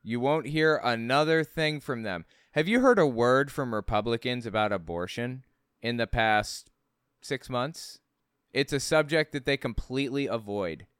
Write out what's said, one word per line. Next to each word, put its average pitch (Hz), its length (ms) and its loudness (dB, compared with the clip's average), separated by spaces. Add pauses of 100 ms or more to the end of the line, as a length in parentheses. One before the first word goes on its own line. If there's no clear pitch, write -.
You 117 160 -4
won't 143 260 0
hear 156 360 2
another 135 600 2
thing 151 380 -4
from 117 240 -6
them. 90 200 -6 (280)
Have 156 160 0
you 240 120 4
heard 247 180 6
a 165 80 6
word 127 440 4
from 123 240 -4
Republicans 117 720 -2
about 107 260 0
abortion 92 720 -6 (360)
in 120 160 -4
the 117 100 0
past 110 640 0 (500)
six - 280 -8
months? 131 520 -6 (520)
It's 135 200 0
a 139 80 0
subject 156 500 2
that 139 160 -6
they 139 100 2
completely 135 720 -4
avoid. 101 600 -4 (140)